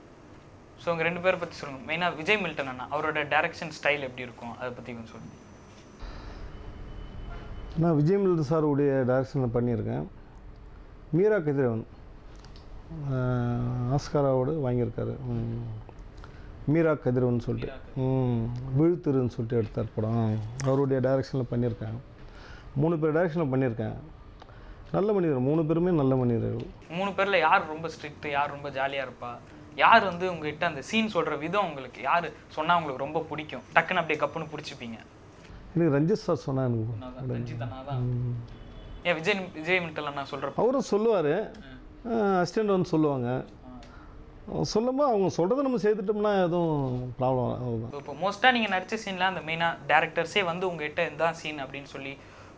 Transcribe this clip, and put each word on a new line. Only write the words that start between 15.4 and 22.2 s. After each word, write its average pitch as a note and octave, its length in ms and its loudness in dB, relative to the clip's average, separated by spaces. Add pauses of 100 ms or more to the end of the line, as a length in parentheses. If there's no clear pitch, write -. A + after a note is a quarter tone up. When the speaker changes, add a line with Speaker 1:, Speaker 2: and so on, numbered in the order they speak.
Speaker 2:
மீரா D#3+ 300 4
கதிரவன் B2 460 2
சொல்லிட்டு. A#2 320 -4
Speaker 1:
மீரா - 60 -14 (160)
கதிரவன். B2+ 460 2
Speaker 2:
ம். A#2 120 -2 (280)
விழுத்துருன்னு D3+ 480 4
சொல்லிட்டு A#2 280 -2
எடுத்தார் A2+ 280 0 (100)
படம். A2 440 2 (260)
அவருடைய C3+ 440 4
டைரக்ஷன்ல C3+ 420 2
பண்ணியிருக்கேன். A#2 480 -2 (800)